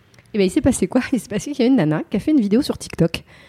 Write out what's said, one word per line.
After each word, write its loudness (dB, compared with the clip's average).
Et -4
ben, 4
il 2
s'est 0
passé 2
quoi ? 0
Il 0
s'est -12
passé -6
qu'il 0
y 4
a 4
une 4
nana 0
qui -2
a -4
fait -2
une 4
vidéo 2
sur -4
TikTok, -2